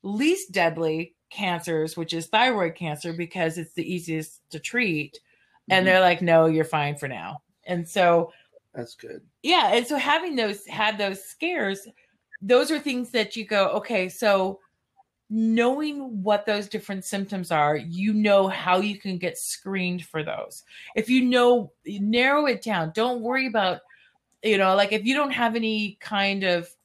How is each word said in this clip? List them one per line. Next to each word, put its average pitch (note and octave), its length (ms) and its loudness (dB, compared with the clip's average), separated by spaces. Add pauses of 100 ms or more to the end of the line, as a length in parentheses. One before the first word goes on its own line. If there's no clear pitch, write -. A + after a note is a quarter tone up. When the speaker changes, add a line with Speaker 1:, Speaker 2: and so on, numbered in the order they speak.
Speaker 1:
least B3+ 500 0
deadly E3 600 0 (160)
cancers, E3 680 -2
which E3+ 160 -6
is E3 140 -6
thyroid G#3+ 480 2
cancer, E3 380 -8
because E3+ 460 -4
it's D#3+ 140 -10
the E3+ 200 -6
easiest D#3+ 480 -8 (100)
to D#3 80 -12
treat. E3 600 -4 (500)
And F#3+ 100 4
Speaker 2:
Mm-hmm. F#3 60 2
Speaker 1:
they're F#3 160 6
like, F3 220 4
"No, E3 240 6
you're D#3+ 180 2
fine D3 300 -2
for C#3+ 120 -10
now." G2 360 -12 (220)
And F3 220 -4
so E3+ 440 4 (420)
Speaker 2:
That's - 220 -14
good. - 260 -16 (220)
Speaker 1:
Yeah. C#4+ 320 4
And A#3+ 100 2
so C#4+ 120 -2
having D4+ 380 0
those, G#3 300 -4
had G#3+ 320 -2
those G3 260 -4
scares, A#3 640 -6 (540)
those B3 300 4
are D4+ 80 0
things B3 320 -4
that G#3+ 240 -2
you A3 100 -8
go, G#3 240 2
"Okay, G3 400 -2
so G3 500 0 (680)
knowing A#3+ 920 0
what G#3 240 0
those G#3 220 -2
different G3 380 -8
symptoms G3 460 -6
are, D3+ 240 2
you F3+ 380 -4
know G3+ 360 6
how F#3 300 0
you G#3 200 -2
can F#3+ 180 -6
get F3 200 -6
screened F3+ 680 -6
for D#3 180 -6
those." - 400 -8 (320)
If A3 140 -4
you B3+ 160 4
know, B3 460 4 (140)
narrow A#3+ 600 2
it A3 160 -2
down. E3+ 320 -2
Don't A#3+ 260 0
worry C4 260 -2
about, G3+ 320 0 (640)
you G#3+ 140 2
know, F#3+ 180 4
like, G3+ 160 4
if G#3+ 140 -2
you B3+ 100 2
don't C#4+ 160 0
have A#3 240 0
any G#3+ 460 -2
kind G3 420 -2
of F3 260 0 (160)